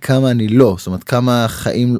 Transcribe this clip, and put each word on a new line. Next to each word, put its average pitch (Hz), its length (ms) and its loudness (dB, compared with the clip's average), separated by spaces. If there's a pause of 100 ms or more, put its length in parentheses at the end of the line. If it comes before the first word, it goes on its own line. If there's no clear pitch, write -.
כמה 135 300 0
אני 117 180 0
לא, 113 300 4
זאת - 80 -14
אומרת, 92 180 -6
כמה 123 440 0
חיים, 120 520 -2